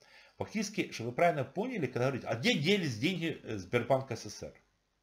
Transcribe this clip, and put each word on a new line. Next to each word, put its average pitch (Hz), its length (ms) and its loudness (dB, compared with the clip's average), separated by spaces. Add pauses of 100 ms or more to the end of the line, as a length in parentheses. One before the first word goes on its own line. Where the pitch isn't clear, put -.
(380)
Фактически, - 540 -4
что 113 140 -6
вы 123 60 -4
правильно 156 320 4
поняли, 202 440 -4
когда 123 200 2
говорите: 135 200 -2
«А 113 80 0
где 180 180 4
делись 156 460 2
деньги, 165 440 -2
э, 110 140 -6
Сбербанка 117 580 0
С 104 140 -10
С - 60 -12
С - 80 -12
Р?» 73 100 -10 (500)